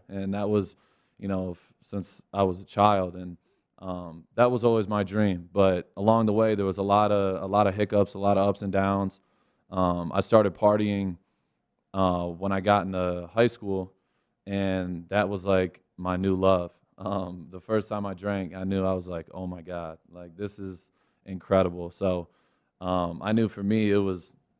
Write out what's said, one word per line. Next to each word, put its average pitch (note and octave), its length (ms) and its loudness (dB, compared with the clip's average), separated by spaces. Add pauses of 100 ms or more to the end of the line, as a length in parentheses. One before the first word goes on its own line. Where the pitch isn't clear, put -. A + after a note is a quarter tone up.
And G2 260 -6
that G2+ 160 -2
was, G2+ 260 0 (440)
you G2+ 80 -10
know, F#2 240 -4
f-, - 220 -20 (100)
since - 400 -10 (100)
I G2 100 0
was F#2 180 -2
a F#2 40 -20
child. G2 500 2
And, F2+ 220 -14 (400)
um, F2+ 460 -12 (100)
that A#2+ 160 4
was B2 140 0
always A2+ 240 2
my G#2 160 0
dream. F#2 500 0
But F#2+ 440 2
along A2 280 4
the G#2 80 2
way, A2 220 4
there G2 100 0
was F#2+ 140 -2
a G2 40 -2
lot G2+ 280 4
of, G2 320 0
a - 20 -6
lot G2+ 220 4
of F#2+ 80 0
hiccups, G2+ 400 0
a G2 40 -10
lot G2 200 2
of G2+ 80 4
ups G2+ 160 0
and G2 80 -4
downs. G2 480 0 (500)
Um, F2 460 0
I G2 60 2
started G#2 340 4
partying, G#2 640 2 (760)
uh, F2+ 320 0
when F2 260 -6
I F#2+ 80 -2
got G2 280 2
into F2+ 440 -4
high A#2 160 4
school, F#2+ 460 -6 (540)
and F#2 640 -4
that G2 200 0
was, F#2+ 160 -6
like, F#2 360 0 (160)
my F2+ 180 -4
new F#2+ 180 0
love. F#2 380 2 (260)
Um, F#2 540 -8
the F#2 80 -16
first G#2+ 300 -2
time G#2 160 -4
I G2 80 -8
drank, F#2+ 420 -6
I F#2+ 80 -8
knew, F#2+ 220 0
I F#2+ 80 0
was F2+ 120 -6
like, E2+ 280 -10
"Oh F#2 120 -10
my F2+ 160 -10
God, E2 360 -12 (160)
like, F2 240 -20
this G2+ 220 -8
is F#2+ 280 -12 (380)
incredible." F2+ 640 0
So, F#2 380 -2 (500)
um, F2+ 420 -2
I G#2 120 -2
knew A2+ 160 2
for G2+ 120 -12
me, G#2 300 2
it G#2 60 4
was, F#2 360 -2 (260)